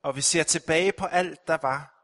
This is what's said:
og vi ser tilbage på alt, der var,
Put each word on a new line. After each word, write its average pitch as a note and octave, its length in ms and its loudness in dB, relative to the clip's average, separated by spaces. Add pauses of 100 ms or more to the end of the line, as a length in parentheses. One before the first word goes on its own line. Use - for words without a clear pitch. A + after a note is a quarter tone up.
og C3+ 140 -4
vi C#3 40 -6
ser D#3+ 220 2
tilbage E3+ 500 2
på F#3+ 120 -6
alt, F3 420 -2
der D#3+ 160 2
var, C#3+ 420 -4